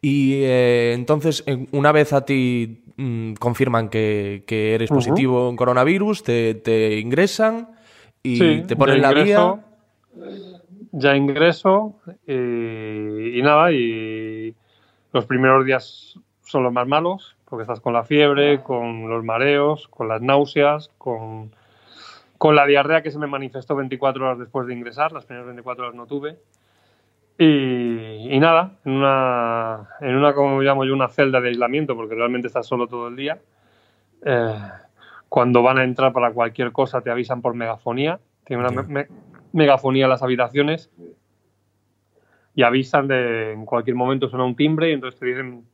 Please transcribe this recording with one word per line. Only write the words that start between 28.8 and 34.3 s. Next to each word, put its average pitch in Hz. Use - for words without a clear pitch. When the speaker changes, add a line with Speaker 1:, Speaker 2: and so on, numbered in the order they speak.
Speaker 2:
en 135
una, 120
en 131
una, 143
como 139
llamo 139
yo, 131
una 135
celda 135
de 123
aislamiento, 123
porque 113
realmente 120
estás 117
solo 120
todo 120
el 123
día. 143
Eh, 120